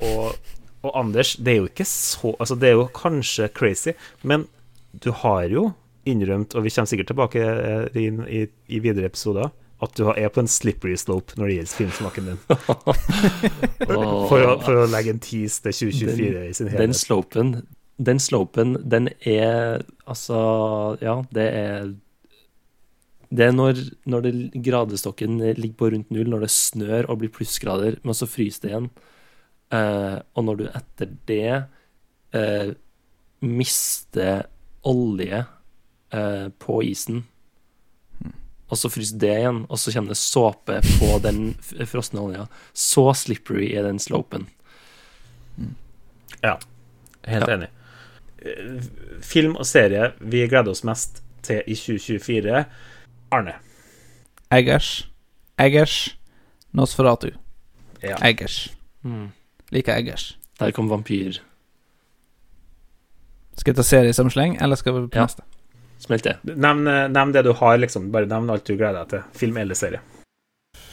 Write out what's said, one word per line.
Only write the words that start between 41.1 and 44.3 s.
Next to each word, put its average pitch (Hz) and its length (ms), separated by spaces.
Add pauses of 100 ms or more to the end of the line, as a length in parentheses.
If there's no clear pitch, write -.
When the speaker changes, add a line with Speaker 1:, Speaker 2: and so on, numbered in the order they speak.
Speaker 2:
den 107 380
f-, - 300
frosne 113 320
olja. 101 260 (260)
Så - 400
slippery 107 600
er 101 80
den 101 160
slopen. - 480 (1120)